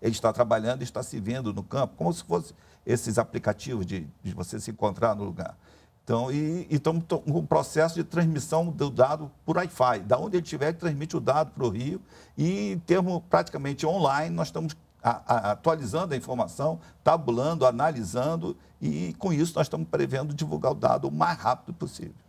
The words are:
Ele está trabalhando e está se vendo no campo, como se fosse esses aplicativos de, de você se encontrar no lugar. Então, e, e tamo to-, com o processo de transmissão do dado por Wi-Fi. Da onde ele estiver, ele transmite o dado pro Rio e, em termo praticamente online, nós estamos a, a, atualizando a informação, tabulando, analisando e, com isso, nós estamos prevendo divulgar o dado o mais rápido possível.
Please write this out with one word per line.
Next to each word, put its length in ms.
Ele 100
está 220
trabalhando 480
e 20
está 180
se 200
vendo 320
no 100
campo, 320
como 160
se 120
fosse 300
esses 320
aplicativos 680
de, 220
de 100
você 260
se 120
encontrar 420
no 120
lugar. 320
Então, 280
e, 380
e 100
tamo 220
to-, 180
com 200
o 60
processo 500
de 100
transmissão 640
do 220
dado 400
por 120
Wi-Fi. 420
Da 180
onde 200
ele 60
estiver, 260
ele 80
transmite 400
o 20
dado 320
pro 160
Rio 340
e, 340
em 80
termo 400
praticamente 560
online, 480
nós 140
estamos 260
a, 240
a, 240
atualizando 600
a 40
informação, 600
tabulando, 600
analisando 920
e, 380
com 140
isso, 240
nós 100
estamos 220
prevendo 440
divulgar 380
o 40
dado 340
o 20
mais 260
rápido 360
possível. 420